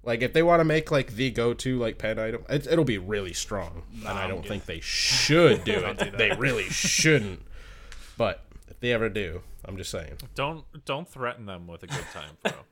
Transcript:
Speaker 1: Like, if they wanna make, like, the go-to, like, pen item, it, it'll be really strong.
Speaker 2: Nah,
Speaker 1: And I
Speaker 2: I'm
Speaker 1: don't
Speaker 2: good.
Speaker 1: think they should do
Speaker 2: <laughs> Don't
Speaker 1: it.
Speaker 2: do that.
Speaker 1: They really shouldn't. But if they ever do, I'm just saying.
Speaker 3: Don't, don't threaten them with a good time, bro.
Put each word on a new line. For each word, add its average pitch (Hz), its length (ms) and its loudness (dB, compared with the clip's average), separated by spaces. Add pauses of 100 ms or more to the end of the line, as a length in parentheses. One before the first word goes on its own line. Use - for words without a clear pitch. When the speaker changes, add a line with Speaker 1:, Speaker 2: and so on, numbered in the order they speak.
Speaker 1:
Like, 117 180 0
if 127 100 0
they 160 100 6
wanna 170 220 8
make, 156 260 2
like, 135 240 2
the 127 160 0
go-to, 120 480 0
like, 113 200 -2
pen 110 200 -2
item, 113 300 -4
it, 143 180 0
it'll 165 180 6
be 117 140 2
really 95 340 -2
strong. 87 520 -6 (180)
Speaker 2:
Nah, 107 80 -6
Speaker 1:
And 95 80 -4
I 95 60 -2
Speaker 2:
I'm 92 60 -2
Speaker 1:
don't 92 120 -4
Speaker 2:
good. 101 60 -10
Speaker 1:
think 98 180 -6
they 82 140 -8
should - 840 6
do 107 80 2
Speaker 2:
<laughs> 95 80 2
Don't 90 200 -2
Speaker 1:
it. 101 40 2
Speaker 2:
do 98 60 -4
that. 98 80 -8
Speaker 1:
They 104 140 4
really 113 380 0
shouldn't. 135 720 2 (760)
But 104 260 -2 (240)
if - 120 -18
they 123 120 0
ever 113 160 2
do, 92 340 -4 (220)
I'm 95 120 -10
just 90 160 -8
saying. 80 220 -8 (200)
Speaker 3:
Don't, 147 300 -4 (200)
don't 147 240 -6
threaten 120 380 -6
them 87 220 -12
with 85 160 -16
a - 20 -16
good 123 260 -8
time, 76 300 -14
bro. - 100 -2 (180)